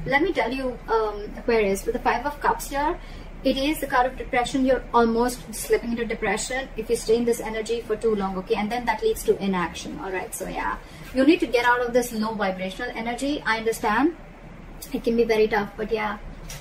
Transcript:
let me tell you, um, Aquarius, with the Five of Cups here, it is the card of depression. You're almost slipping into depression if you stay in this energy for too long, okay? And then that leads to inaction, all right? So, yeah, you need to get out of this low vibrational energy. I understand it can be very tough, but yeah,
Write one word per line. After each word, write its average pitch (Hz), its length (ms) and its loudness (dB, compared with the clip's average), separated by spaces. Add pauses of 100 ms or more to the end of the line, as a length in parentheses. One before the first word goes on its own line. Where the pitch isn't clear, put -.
let 269 160 2
me 370 100 2
tell 240 220 0
you, 254 340 -4
um, 427 380 0 (100)
Aquarius, 208 500 2
with - 80 -2
the 240 60 -2
Five 254 260 0
of 294 140 -6
Cups - 300 0
here, 294 280 0 (460)
it 269 140 2
is 285 240 0
the 277 60 -4
card 254 180 4
of 262 120 -4
depression. 247 480 0
You're 254 180 4 (100)
almost 233 600 4
slipping 226 380 0
into 233 140 -2
depression 226 720 -2
if 220 120 -6
you 233 60 2
stay 226 220 2
in 240 80 2
this 226 160 2
energy 220 400 -4
for 214 160 -2
too 220 180 2
long, 190 220 -2
okay? 214 180 0
And 208 160 -2
then 240 140 -4
that 226 180 0
leads - 200 0
to 196 200 4
inaction, 180 560 -2
all 190 140 -8
right? - 200 -6
So, - 140 -6
yeah, - 300 -4 (360)
you 262 120 6
need 339 160 8
to 311 60 0
get 240 180 2
out 247 160 6
of 233 100 -2
this 240 220 2
low 214 220 -2
vibrational 190 600 -2
energy. 240 500 -2
I 220 120 0
understand 226 580 2 (800)
it 233 100 -2
can 233 140 2
be 233 80 6
very 220 240 6
tough, 202 260 0
but 220 160 -4
yeah, 214 280 -2 (420)